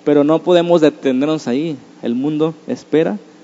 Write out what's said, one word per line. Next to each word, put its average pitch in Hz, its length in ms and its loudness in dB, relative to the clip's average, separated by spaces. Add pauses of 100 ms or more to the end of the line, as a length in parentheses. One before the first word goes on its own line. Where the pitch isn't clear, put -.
pero 147 220 2
no 156 140 2
podemos 170 420 2
detenernos 143 680 0
ahí. 143 300 -4 (260)
El 120 120 -4
mundo 151 380 -2 (140)
espera 160 500 -2 (260)